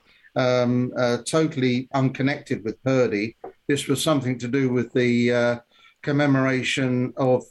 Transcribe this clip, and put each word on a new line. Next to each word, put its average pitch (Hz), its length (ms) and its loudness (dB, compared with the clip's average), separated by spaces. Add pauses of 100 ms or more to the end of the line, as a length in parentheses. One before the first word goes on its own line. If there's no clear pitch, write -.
(360)
um, 123 640 0
uh, 123 280 0
totally 131 680 0
unconnected 131 720 -2
with 110 200 -8
Purdy. 120 520 0 (320)
This 143 200 -2
was 135 160 0
something 127 360 0
to 123 80 -8
do 131 220 0
with 123 240 -2
the, 120 380 2
uh, 120 280 0 (420)
commemoration 131 1120 0
of 127 360 2